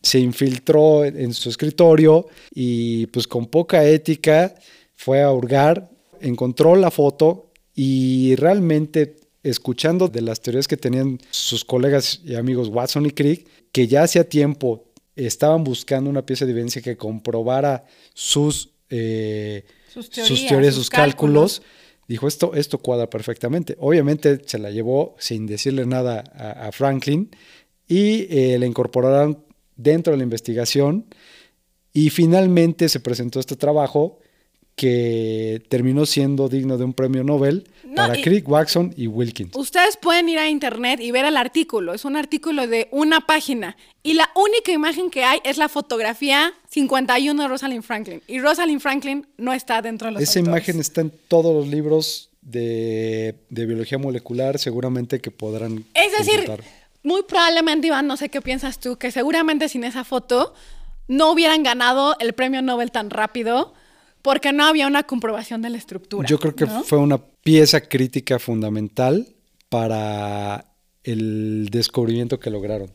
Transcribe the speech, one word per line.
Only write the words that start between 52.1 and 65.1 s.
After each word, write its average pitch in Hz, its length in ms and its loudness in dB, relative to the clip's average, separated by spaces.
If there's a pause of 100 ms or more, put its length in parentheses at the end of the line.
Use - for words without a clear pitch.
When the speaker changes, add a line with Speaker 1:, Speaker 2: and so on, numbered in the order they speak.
Speaker 1:
de, 113 880 -4 (160)
de 117 160 -6
biología 113 320 -4
molecular, 131 640 -4
seguramente 123 600 -4
que - 120 -12
podrán 110 540 -8 (100)
Speaker 2:
Es 370 200 2
decir, 415 260 2
Speaker 1:
encontrar. 214 220 -8 (380)
Speaker 2:
muy 370 220 -2
probablemente, 330 640 0
Iván, 294 180 0
no 277 100 -4
sé 285 140 -8
qué 277 120 -8
piensas 262 380 -8
tú, 247 180 -8
que 254 120 -6
seguramente 311 600 0
sin 240 140 -6
esa 247 200 -8
foto 254 500 -2 (540)
no 311 240 4
hubieran 311 320 4
ganado 262 560 2
el 233 140 -2
premio 262 280 -2
Nobel 240 300 -2
tan 208 180 -6
rápido, 233 640 -2 (500)
porque 269 280 0
no 294 140 2
había 311 220 2
una 285 160 2
comprobación 226 580 -6